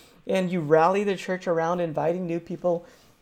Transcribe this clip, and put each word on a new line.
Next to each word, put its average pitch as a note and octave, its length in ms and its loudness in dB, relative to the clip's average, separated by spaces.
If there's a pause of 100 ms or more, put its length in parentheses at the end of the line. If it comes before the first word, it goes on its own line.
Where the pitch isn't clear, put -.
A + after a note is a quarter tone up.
(260)
And F#3+ 260 -2
you F3+ 100 -2
rally D#3+ 420 4
the G3+ 120 0
church F#3 320 -6
around E3 320 0
inviting E3+ 460 -2
new E3+ 140 -4
people E3+ 460 -4 (360)